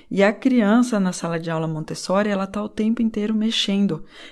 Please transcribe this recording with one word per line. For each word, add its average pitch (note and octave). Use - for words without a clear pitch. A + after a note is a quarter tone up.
E F#3+
a G#3+
criança A#3
na F#3
sala E3+
de E3
aula D#3+
Montessori, D#3+
ela G3
tá G#3
o G#3+
tempo A3+
inteiro A3
mexendo, G3+